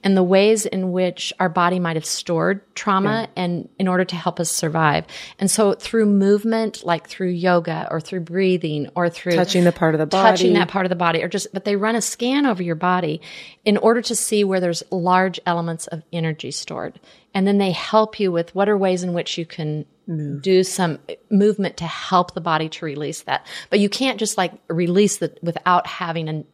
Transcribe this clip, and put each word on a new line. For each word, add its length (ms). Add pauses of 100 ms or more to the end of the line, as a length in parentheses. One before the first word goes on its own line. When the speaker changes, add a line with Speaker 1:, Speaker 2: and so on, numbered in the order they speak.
Speaker 1:
and 120
the 80
ways 420
in 280
which 440
our 120
body 300
might 180
have 80
stored 560 (140)
trauma 600
Speaker 2:
Yeah. 80
Speaker 1:
and 340
in 120
order 160
to 100
help 240
us 100
survive. 560 (320)
And 140
so 220
through 320
movement, 800
like 240
through 220
yoga 600
or 80
through 220
breathing 760
or 140
through 260
Speaker 2:
Touching 300
the 80
part 220
of 40
the 60
Speaker 1:
touching 480
Speaker 2:
body. 60
Speaker 1:
that 100
part 160
of 40
the 60
body, 280
or 40
just, 260
but 120
they 100
run 220
a 40
scan 440
over 180
your 120
body 440 (460)
in 120
order 240
to 140
see 300
where 160
there's 280
large 560
elements 420
of 160 (100)
energy 380
stored. 460 (360)
And 120
then 120
they 140
help 460
you 140
with 240
what 140
are 80
ways 260
in 100
which 240
you 80
can 400 (220)
Speaker 2:
Move. 340
Speaker 1:
do 220
some 360 (300)
movement 480
to 80
help 480
the 60
body 300
to 160
release 380
that. 220 (240)
But 100
you 100
can't 280
just, 200
like, 160 (160)
release 520
it 220
without 420
having 440
a 140 (100)